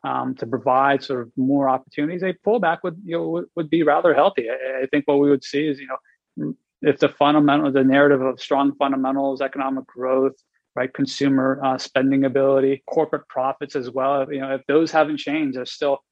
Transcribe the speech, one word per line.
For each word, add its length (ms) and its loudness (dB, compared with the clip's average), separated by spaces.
um, 320 -4
to 100 -8
provide 560 2
sort 200 -6
of 140 -14
more 320 2
opportunities, 540 -2
a 100 -2
pullback 380 2
would, 200 -6
you 140 -4
know, 100 -4
would, 160 -4
would 120 -6
be 140 2
rather 320 4
healthy. 340 2
I, 360 -6
I 20 -6
think 200 -2
what 120 2
we 100 4
would 160 2
see 220 -4
is, 120 -4
you 100 -18
know, 680 -12
if 200 2
the 80 4
fundamental, 640 2
the 100 4
narrative 400 4
of 180 -4
strong 360 0
fundamentals, 640 -2
economic 460 -6
growth, 500 0
right, 180 -6
consumer, 720 0
uh, 120 0
spending 480 0
ability, 640 2
corporate 400 -2
profits 460 -6
as 160 -6
well, 420 -2
you 80 -6
know, 140 -6
if 140 -8
those 240 2
haven't 240 2
changed, 420 -4
they're 80 -8
still 320 -2